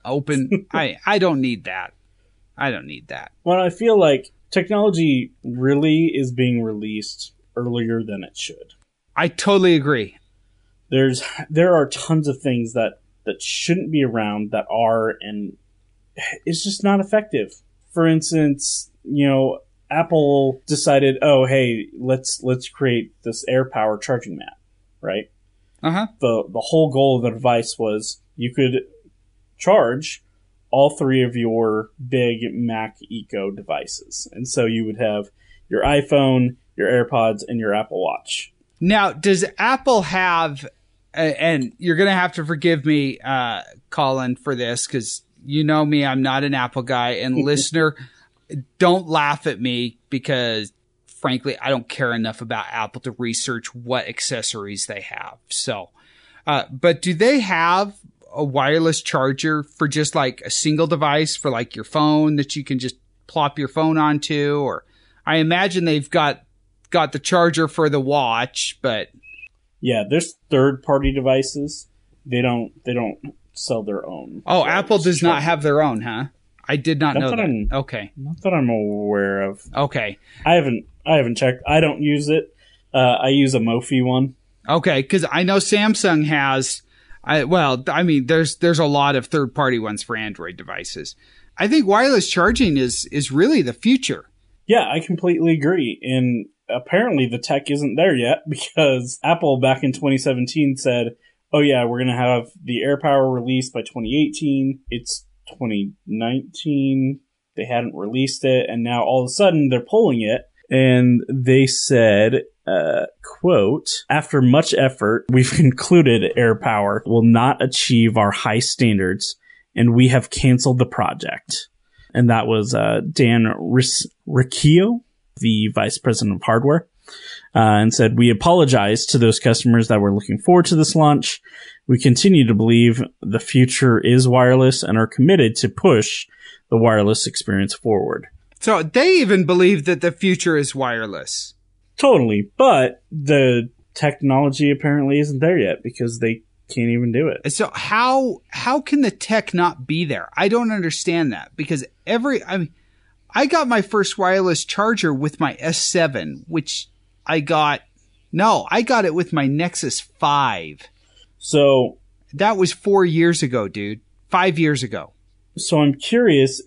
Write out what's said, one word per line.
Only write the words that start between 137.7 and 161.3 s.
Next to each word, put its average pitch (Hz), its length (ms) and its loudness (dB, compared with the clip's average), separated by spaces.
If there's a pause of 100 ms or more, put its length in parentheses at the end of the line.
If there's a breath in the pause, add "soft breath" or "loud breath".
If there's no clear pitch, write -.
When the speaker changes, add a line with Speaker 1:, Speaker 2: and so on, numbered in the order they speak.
Speaker 2:
forward." - 520 -2 (340)
Speaker 1:
So 196 220 0
they 262 320 2
even 202 300 4
believe 180 420 4
that 175 160 0
the 170 100 0
future 180 440 0
is 143 180 -2
wireless. 113 800 -6 (420)
Speaker 2:
Totally, 190 600 4
but 180 540 4
the 135 600 2 (240)
technology 143 760 0
apparently 143 480 0
isn't 147 220 -2
there 170 180 2
yet 95 240 0
because 117 380 -6
they 113 220 -2 (260)
can't 117 220 -2
even 120 200 0
do 131 160 0
it. - 260 -4
Speaker 1:
So - 220 -4
how, 247 640 0 (100)
how 269 300 -2
can 294 200 0
the 240 100 2
tech 214 420 -4
not 175 340 -2
be 160 180 -2
there? 117 320 -6
I 185 100 0
don't 233 240 0
understand 170 640 -2
that 82 240 -12
because 147 280 -4 (220)
every, 240 380 -2
I 190 140 -6
mean, 165 120 -4 (640)
I 269 120 2
got 302 200 0
my 233 160 0
first 196 340 -2
wireless 185 480 0
charger 202 480 -2
with 143 280 -4
my 143 180 -2
S 160 240 -4
seven, 110 640 -2
which - 420 -8 (380)
I 160 140 -2
got, 147 400 0 (500)
no, 196 400 0
I 226 120 0
got 233 220 0
it 170 100 0
with 175 180 -4
my 143 160 0
Nexus 151 520 -4
five. 117 800 -2 (600 soft breath)